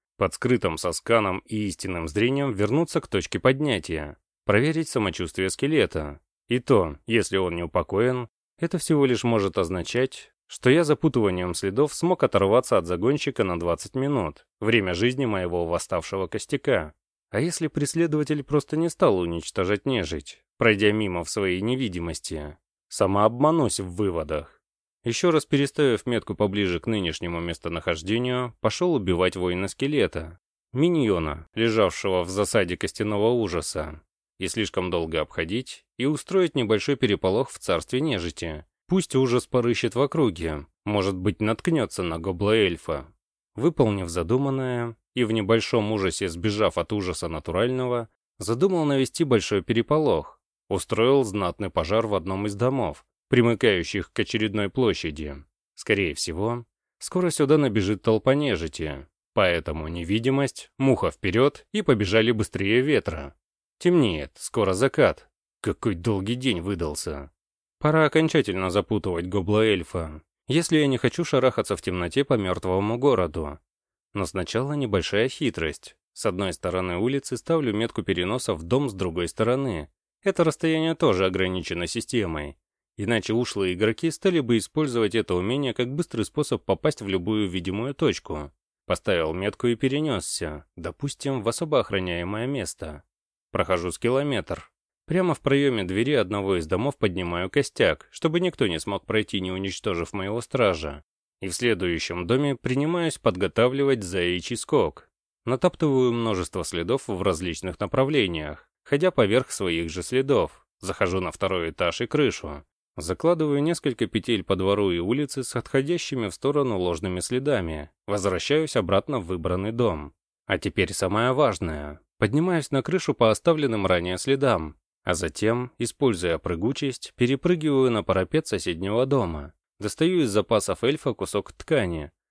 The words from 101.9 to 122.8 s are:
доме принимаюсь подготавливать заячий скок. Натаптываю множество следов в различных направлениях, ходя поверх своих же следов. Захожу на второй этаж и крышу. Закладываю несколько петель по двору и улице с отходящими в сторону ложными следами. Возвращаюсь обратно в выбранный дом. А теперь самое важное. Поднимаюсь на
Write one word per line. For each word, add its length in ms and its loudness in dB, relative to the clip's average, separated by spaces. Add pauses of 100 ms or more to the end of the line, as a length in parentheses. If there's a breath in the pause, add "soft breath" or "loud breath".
доме 300 2
принимаюсь 640 -2
подготавливать 840 0
заячий 540 -2
скок. 520 -2 (360)
Натаптываю 640 2
множество 540 -2
следов 420 -2
в 140 -4
различных 580 -4
направлениях, 880 -2 (160)
ходя 280 2
поверх 400 2
своих 400 -2
же 100 -8
следов. 640 0 (140)
Захожу 420 -2
на 100 -4
второй 380 -2
этаж 320 -2
и 60 -4
крышу. 580 -2 (320)
Закладываю 640 0
несколько 460 -2
петель 360 0
по 120 0
двору 360 2
и 60 0
улице 460 -2
с 120 -8
отходящими 760 -2
в 40 -12
сторону 460 0
ложными 400 -2
следами. 720 -2 (160)
Возвращаюсь 680 0
обратно 440 0
в 80 -10
выбранный 440 -2
дом. 420 -2 (340)
А 100 0
теперь 360 -2
самое 380 0
важное. 680 -2 (160)
Поднимаюсь 540 0
на 100 0